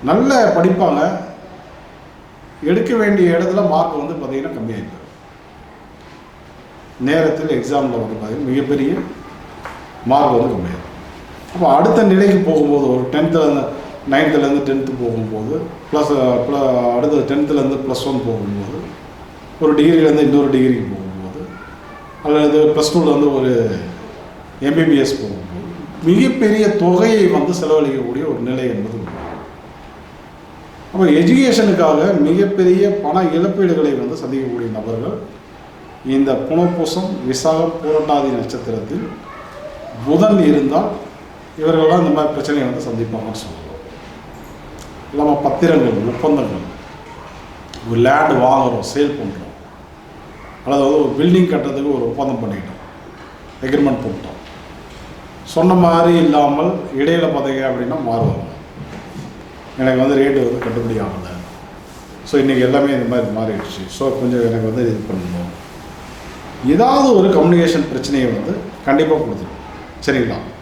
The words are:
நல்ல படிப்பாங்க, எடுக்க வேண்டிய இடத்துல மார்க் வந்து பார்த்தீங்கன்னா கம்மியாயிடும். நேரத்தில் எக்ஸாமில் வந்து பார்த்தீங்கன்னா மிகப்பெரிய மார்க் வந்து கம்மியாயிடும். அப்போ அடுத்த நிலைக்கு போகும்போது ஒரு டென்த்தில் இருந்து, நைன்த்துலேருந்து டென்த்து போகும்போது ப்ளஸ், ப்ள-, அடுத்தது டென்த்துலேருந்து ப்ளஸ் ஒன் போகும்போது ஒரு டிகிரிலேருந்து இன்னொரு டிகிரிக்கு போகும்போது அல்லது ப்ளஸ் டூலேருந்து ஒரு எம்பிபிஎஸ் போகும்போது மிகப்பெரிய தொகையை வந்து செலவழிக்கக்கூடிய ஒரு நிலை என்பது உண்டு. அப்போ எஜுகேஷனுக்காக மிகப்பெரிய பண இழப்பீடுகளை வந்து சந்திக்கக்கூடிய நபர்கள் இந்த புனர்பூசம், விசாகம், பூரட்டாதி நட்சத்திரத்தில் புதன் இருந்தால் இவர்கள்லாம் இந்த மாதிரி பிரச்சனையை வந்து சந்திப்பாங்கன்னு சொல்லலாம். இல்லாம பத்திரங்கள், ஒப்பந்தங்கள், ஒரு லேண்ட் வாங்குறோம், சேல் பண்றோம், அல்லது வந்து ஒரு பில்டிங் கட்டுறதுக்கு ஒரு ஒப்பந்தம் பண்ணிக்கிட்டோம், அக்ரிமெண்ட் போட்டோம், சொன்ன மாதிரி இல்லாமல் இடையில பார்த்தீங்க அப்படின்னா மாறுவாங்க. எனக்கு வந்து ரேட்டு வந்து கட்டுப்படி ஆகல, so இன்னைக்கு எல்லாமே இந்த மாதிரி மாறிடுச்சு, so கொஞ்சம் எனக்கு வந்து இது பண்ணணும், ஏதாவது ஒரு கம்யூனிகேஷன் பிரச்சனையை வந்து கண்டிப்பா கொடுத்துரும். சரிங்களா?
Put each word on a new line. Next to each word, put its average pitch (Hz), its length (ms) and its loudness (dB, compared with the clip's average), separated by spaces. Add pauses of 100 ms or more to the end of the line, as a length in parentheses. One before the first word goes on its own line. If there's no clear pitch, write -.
(100)
நல்ல 247 220 4 (240)
படிப்பாங்க, 175 440 2 (1700)
எடுக்க 220 300 2
வேண்டிய 190 360 4
இடத்துல 185 260 0 (100)
மார்க் 165 300 -2
வந்து 160 160 -6
பார்த்தீங்கன்னா 135 380 -6
கம்மியாயிடும். 110 480 -10 (2000)
நேரத்தில் 156 480 0
எக்ஸாமில் 123 460 -2
வந்து 107 160 -6
பார்த்தீங்கன்னா 123 320 -6
மிகப்பெரிய 135 420 0 (1160)
மார்க் 135 280 4
வந்து - 160 0
கம்மியாயிடும். 87 400 -8 (580)
அப்போ 180 140 0 (100)
அடுத்த 226 240 4 (120)
நிலைக்கு 190 260 6 (100)
போகும்போது 143 460 2
ஒரு 127 180 0
டென்த்தில் 160 320 2
இருந்து, 143 180 2 (500)
நைன்த்துலேருந்து 143 560 2
டென்த்து 131 240 -2 (100)
போகும்போது 113 520 -4 (360)
ப்ளஸ், 147 220 0 (340)
ப்ள-, 139 180 0 (320)
அடுத்தது 147 340 2
டென்த்துலேருந்து 139 540 0
ப்ளஸ் 131 260 -4
ஒன் 131 160 -2
போகும்போது 101 520 -4 (840)
ஒரு 151 160 4
டிகிரிலேருந்து 151 480 6
இன்னொரு 139 280 4
டிகிரிக்கு 127 400 2
போகும்போது 95 460 -12 (840)
அல்லது 151 320 4 (160)
ப்ளஸ் 151 200 0
டூலேருந்து 147 440 4
ஒரு 127 140 2 (1160)
எம்பிபிஎஸ் 143 540 2
போகும்போது 92 440 -10 (420)
மிகப்பெரிய 214 560 4 (200)
தொகையை 196 400 4 (120)
வந்து 180 240 0
செலவழிக்கக்கூடிய 139 720 0
ஒரு 123 160 -4
நிலை 127 260 -2
என்பது 107 260 -6
உண்டு. 87 140 -10 (1800)
அப்போ 190 140 4 (140)
எஜுகேஷனுக்காக 190 800 4 (260)
மிகப்பெரிய 190 580 4 (180)
பண 151 140 -2 (200)
இழப்பீடுகளை 175 540 2 (120)
வந்து 120 200 -6
சந்திக்கக்கூடிய 123 540 -4
நபர்கள் 113 400 -6 (960)
இந்த 135 160 2 (160)
புனர்பூசம், 175 640 0 (200)
விசாகம், 160 520 0
பூரட்டாதி 147 560 2
நட்சத்திரத்தில் 113 640 -6 (1040)
புதன் 185 340 4 (100)
இருந்தால் 147 400 2 (720)
இவர்கள்லாம் 160 420 4
இந்த 151 140 2
மாதிரி 151 180 0
பிரச்சனையை 143 340 -2
வந்து 120 200 -6
சந்திப்பாங்கன்னு 110 540 -6
சொல்லலாம். - 220 -14 (1500)
இல்லாம 147 320 0
பத்திரங்கள், 135 520 4 (160)
ஒப்பந்தங்கள், 131 520 0 (1200)
ஒரு 113 200 0
லேண்ட் 151 360 4
வாங்குறோம், 123 480 2
சேல் 143 300 0
பண்றோம், 95 340 -10 (1120)
அல்லது 139 200 2
வந்து 147 200 4
ஒரு 120 160 0
பில்டிங் 180 320 6
கட்டுறதுக்கு 139 460 -2
ஒரு 117 120 -2
ஒப்பந்தம் 123 320 -2
பண்ணிக்கிட்டோம், 95 400 -8 (840)
அக்ரிமெண்ட் 135 380 2
போட்டோம், - 340 -8 (1160)
சொன்ன 180 320 4
மாதிரி 170 260 6 (120)
இல்லாமல் 147 460 4 (300)
இடையில 165 320 2
பார்த்தீங்க 135 380 -2
அப்படின்னா 123 280 -4 (120)
மாறுவாங்க. - 340 -2 (1400)
எனக்கு 131 220 2
வந்து 139 180 2
ரேட்டு 135 240 2
வந்து 120 220 -2
கட்டுப்படி 113 300 -2 (100)
ஆகல, 90 260 -10 (960)
so 147 140 0
இன்னைக்கு 131 260 4
எல்லாமே 139 300 2
இந்த 117 160 -2
மாதிரி 107 240 0
மாறிடுச்சு, 101 440 -6 (140)
so 135 80 -4 (160)
கொஞ்சம் 123 300 0
எனக்கு 110 200 0
வந்து 123 160 0
இது 107 220 -2
பண்ணணும், 87 420 -6 (1200)
ஏதாவது 262 340 4 (100)
ஒரு 190 100 6 (100)
கம்யூனிகேஷன் 165 520 4
பிரச்சனையை 131 460 0
வந்து 127 180 -4 (320)
கண்டிப்பா 156 380 4
கொடுத்துரும். 98 340 -8 (480)
சரிங்களா? 117 320 0 (240)